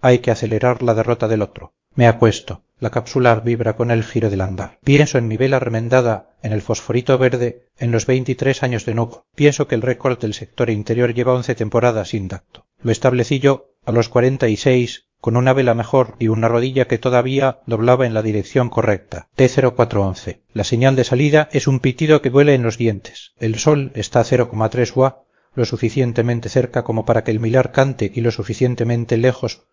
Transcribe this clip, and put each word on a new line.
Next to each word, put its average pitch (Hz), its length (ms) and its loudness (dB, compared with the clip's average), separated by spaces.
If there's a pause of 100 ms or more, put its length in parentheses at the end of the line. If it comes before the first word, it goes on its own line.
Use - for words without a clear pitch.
hay 123 180 4
que 120 120 -2
acelerar 117 520 -2
la 117 100 2
derrota 113 340 -2
del 107 140 0
otro. - 320 -10 (220)
Me 123 120 4
acuesto. 110 560 0 (160)
La 113 100 -4
cápsula 120 460 0
vibra 113 400 -2
con 120 160 -2
el 113 120 0
giro 110 280 -2
del 98 100 -2
andar. 95 420 -8
Pienso 139 360 4
en 117 80 -4
mi 110 100 -4
vela 131 220 2
remendada, 117 720 0 (100)
en 104 100 -6
el 107 120 -4
fosforito 123 560 -2
verde, 120 480 -2 (100)
en 120 140 -2
los 113 160 0
veintitrés 131 560 -2
años 120 220 -2
de 110 100 -4
Nug. 117 280 -4 (120)
Pienso 147 320 2
que - 80 -2
el 110 80 -2
récord 127 360 -2
del 107 140 -6
sector 113 380 -6
interior 113 420 -2
lleva 123 200 0
once 123 200 -2
temporadas 113 640 -2
intacto. 95 500 -10 (160)
Lo 117 100 0
establecí 127 480 0
yo, 135 360 0 (100)
a 123 60 -4
los 113 180 0
cuarenta 127 380 0
y 107 100 0
seis, 123 520 -2 (100)
con 117 180 -2
una 127 160 2
vela 127 220 2
mejor 120 420 0
y 113 120 0
una 110 180 0
rodilla 127 400 0
que 117 100 -2
todavía 131 680 0
doblaba 120 400 2
en 113 80 -2
la 110 80 -2
dirección 110 480 -2
correcta. 104 640 -4
T 131 120 4
cero 127 280 2
cuatro 120 280 0
once. 92 380 -8 (100)
La 104 120 -4
señal 131 320 2
de 127 80 2
salida 147 480 2
es - 160 0
un 135 120 2
pitido 151 440 2
que 131 80 -2
duele 143 240 6
en 127 80 0
los 113 160 -4
dientes. - 580 -6
El 113 220 -4
sol 147 340 0
está 107 280 -2
a - 20 4
cero 120 260 0
coma 110 200 -2
tres 120 260 -2
UA, 131 280 0 (300)
lo 120 120 0
suficientemente 117 840 -2
cerca 127 340 0
como 113 220 -4
para 117 180 0
que - 60 -4
el 110 100 -2
milar 117 320 0
cante 135 400 0
y 120 100 -6
lo 117 100 0
suficientemente 117 840 -2
lejos 120 560 -2